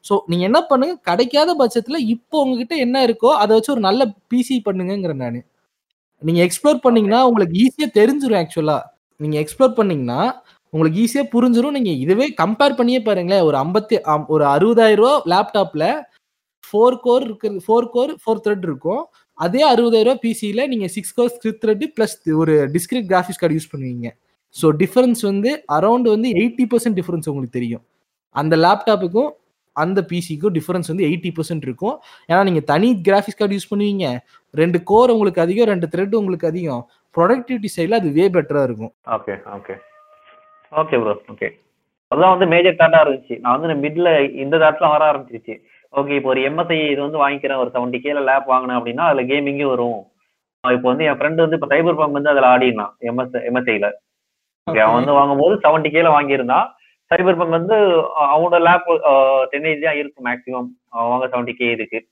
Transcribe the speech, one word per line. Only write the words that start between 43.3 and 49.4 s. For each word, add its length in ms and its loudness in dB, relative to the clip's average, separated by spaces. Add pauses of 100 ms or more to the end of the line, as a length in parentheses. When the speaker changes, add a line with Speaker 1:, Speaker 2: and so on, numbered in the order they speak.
Speaker 2:
நான் 220 0
வந்து 280 -4
மிட்ல 460 2
இந்த 220 -4
தாட்லாம் 340 4
வர 220 2
ஆரம்பிச்சிருச்சு. 440 -8 (360)
ஓகே, 180 -4
இப்போ 180 -2
ஒரு 140 0
எம் 160 -4
எஸ் 100 -4
ஐ 220 -2
இது 100 -2
வந்து 280 -2
வாங்கிக்கிறேன், 300 -4
ஒரு 160 -2
செவன்டி 260 -4
கேல 240 -4
லேப் 220 0
வாங்கினேன் 300 -2
அப்படின்னா 300 -4
அதுல 160 0
கேமிங்கே 440 -2